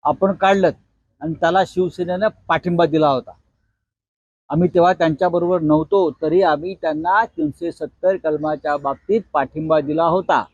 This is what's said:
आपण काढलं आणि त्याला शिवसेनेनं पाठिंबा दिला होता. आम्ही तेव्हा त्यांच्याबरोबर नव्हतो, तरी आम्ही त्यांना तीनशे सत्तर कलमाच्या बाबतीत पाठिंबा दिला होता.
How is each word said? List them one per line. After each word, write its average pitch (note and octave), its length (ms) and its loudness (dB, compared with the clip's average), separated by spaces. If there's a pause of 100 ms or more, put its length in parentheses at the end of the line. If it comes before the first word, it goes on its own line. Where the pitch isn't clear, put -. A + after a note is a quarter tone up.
आपण F#3+ 300 0
काढलं F#3+ 380 2 (500)
आणि D#3+ 120 -6
त्याला E3+ 340 0
शिवसेनेनं F3+ 600 -4 (200)
पाठिंबा E3+ 380 0
दिला D3+ 240 2
होता. C3 220 -2 (1160)
आम्ही E3 240 0
तेव्हा F3+ 200 4
त्यांच्याबरोबर F3 680 0
नव्हतो, F3+ 500 2
तरी D#3+ 300 0
आम्ही E3 340 0
त्यांना E3+ 500 0
तीनशे D#3+ 460 -6
सत्तर F3+ 460 -4
कलमाच्या D3+ 600 -4
बाबतीत D3 440 -2 (120)
पाठिंबा D#3 460 0
दिला D3+ 240 -2
होता. E3+ 400 0 (100)